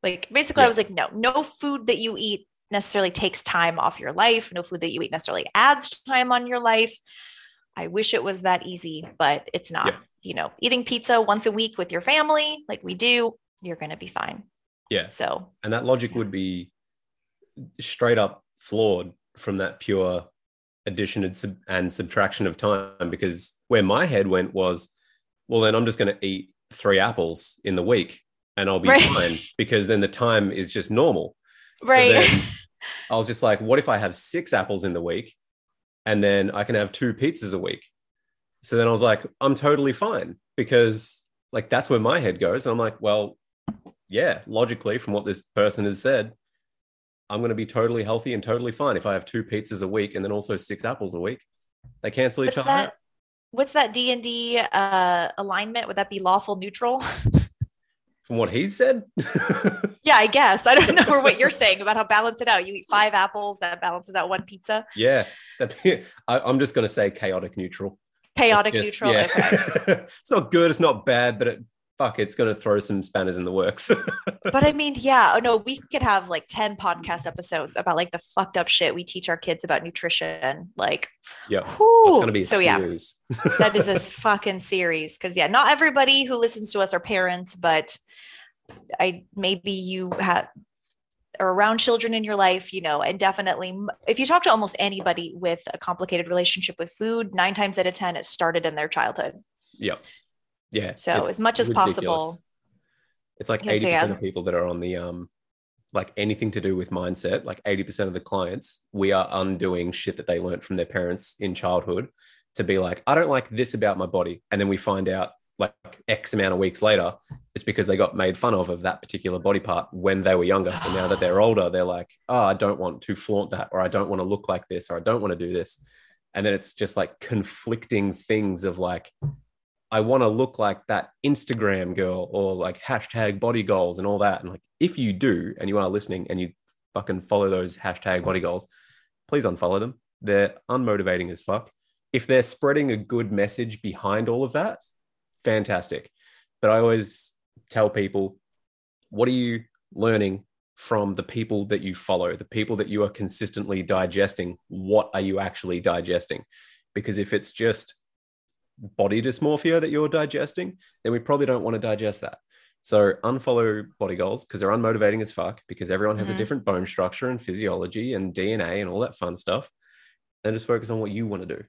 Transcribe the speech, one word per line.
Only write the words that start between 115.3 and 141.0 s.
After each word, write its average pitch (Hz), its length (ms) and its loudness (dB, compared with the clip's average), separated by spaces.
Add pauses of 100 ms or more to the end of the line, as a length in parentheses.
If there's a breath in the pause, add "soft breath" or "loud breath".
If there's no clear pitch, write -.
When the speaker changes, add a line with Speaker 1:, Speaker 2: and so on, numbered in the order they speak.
Speaker 2:
like, 98 140 -2 (340)
X - 280 -4
amount 95 180 2
of 90 60 0
weeks 92 240 0
later, 98 320 4 (400 loud breath)
it's - 100 -12
because 101 220 -2
they 98 100 2
got 95 200 2
made 92 200 0
fun 120 180 0
of, 90 140 0
of 87 140 -6
that 92 200 -4
particular 92 360 -6
body 98 220 2
part 87 320 -4
when 95 280 0
they 95 140 4
were 90 100 4
younger. 92 320 2
So 85 160 -4
now 92 160 0
that 95 100 2
they're 90 220 2
Speaker 1:
<sighs> 107 80 8
Speaker 2:
older, 101 220 2
they're 90 140 0
like, 90 260 -6 (180)
"Oh, 123 160 2
I 98 100 4
don't 101 240 0
want 87 240 -6
to 98 140 -6
flaunt 101 360 -4
that," 92 200 -8
or, 92 80 -2
"I 92 80 0
don't 98 220 -2
want 95 100 -2
to 92 80 -2
look 101 200 -4
like 90 200 -4
this," 90 220 -8
or, 85 80 -6
"I - 20 -8
don't 110 220 0
want 98 100 -2
to 85 140 -6
do 87 60 -6
this." 85 300 -6 (520 soft breath)
And 101 120 -2
then 104 80 2
it's - 200 -8
just, - 220 -4
like, 92 240 -4
conflicting 104 920 -4
things 98 520 -2
of, 90 140 -4
like, 90 320 -6 (800)
"I 110 80 2
wanna 120 280 4
look 123 320 0
like 101 260 -2
that - 240 -4 (160)
Instagram 101 680 0
girl," 92 360 -2
or, 95 220 0
like, 90 260 -6
hashtag 110 600 -4
body 117 240 0
goals 92 340 0
and 95 80 -4
all 101 120 -2
that. 101 220 2
And, 90 100 -12
like, 92 120 -16 (180)
if 175 180 0
you 113 140 0
do, 95 480 0
and 92 80 -6
you 101 100 0
are 95 100 0
listening 95 420 -4
and 92 100 -4
you 87 120 -6 (420)
fucking 95 280 -4
follow 101 280 2
those 92 260 -2
hashtag 92 480 -4
body 92 160 0
goals, 87 260 -4 (600 soft breath)
please 143 160 0
unfollow 90 360 0
them. 120 200 -8 (220)
They're 101 320 2 (160)
unmotivating 98 600 0